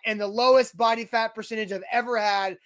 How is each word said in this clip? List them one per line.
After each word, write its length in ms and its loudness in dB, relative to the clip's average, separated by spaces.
and 120 -4
the 80 -4
lowest 480 4
body 300 0
fat 300 -2
percentage 360 -8
I've 220 -6
ever 240 -2
had. 500 0